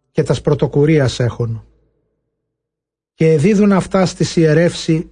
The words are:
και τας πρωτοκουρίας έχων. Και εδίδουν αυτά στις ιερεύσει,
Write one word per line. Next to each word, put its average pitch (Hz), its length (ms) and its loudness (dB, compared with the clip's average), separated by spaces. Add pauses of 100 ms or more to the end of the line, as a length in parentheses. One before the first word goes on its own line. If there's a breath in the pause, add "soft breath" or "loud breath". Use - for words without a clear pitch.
(120)
και 151 120 -2
τας 139 180 -4
πρωτοκουρίας 147 800 0
έχων. 113 460 -6 (1500)
Και 160 180 2
εδίδουν 196 400 2
αυτά 190 340 0
στις - 300 -4
ιερεύσει, 165 760 0